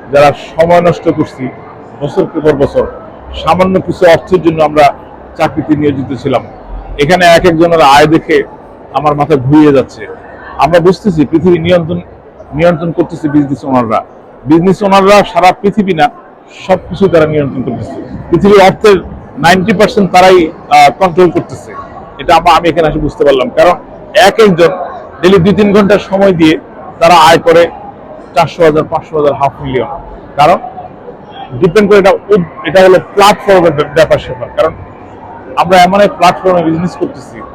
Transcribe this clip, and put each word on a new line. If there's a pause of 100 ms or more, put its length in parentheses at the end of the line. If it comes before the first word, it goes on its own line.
(120)
যারা
সময়
নষ্ট
করছি (520)
বছর
পর
বছর, (480)
সামান্য
কিছু
অর্থের
জন্য
আমরা (440)
চাকরিতে
নিয়োজিত
ছিলাম। (540)
এখানে
এক
একজনের
আয়
দেখে (500)
আমার
মাথা
ঘুরিয়ে
যাচ্ছে। (520)
আমরা
বুঝতেছি
পৃথিবী
নিয়ন্ত্রণ, (540)
নিয়ন্ত্রণ
করতেছে
বিজনেস
ওনাররা। (400)
বিজনেস
ওনাররা
সারা (100)
পৃথিবী
না, (560)
সবকিছু
তারা
নিয়ন্ত্রণ
করতেছে। (280)
পৃথিবীর
অর্থের (420)
নাইনটি
পার্সেন্ট
তারাই, (220)
আহ,
কন্ট্রোল
করতেছে। (440)
এটা
আমা-,
আমি
এখানে
এসে
বুঝতে
পারলাম।
কারণ (400)
এক
একজন (540)
ডেইলি
দুই
তিন
ঘন্টা
সময়
দিয়ে (400)
তারা
আয়
করে (680)
চারশো
হাজার,
পাঁচশো
হাজার,
হাফ
মিলিয়ন। (480)
কারণ (1000)
ডিপেন্ড
করে
এটা
উদ-,
এটা
হলো (160)
প্ল্যাটফর্মের
ব্যা-,
ব্যাপার
স্যাপার।
কারণ (840)
আমরা
এমন
এক
প্ল্যাটফর্মে
বিজনেস
করতেছি (140)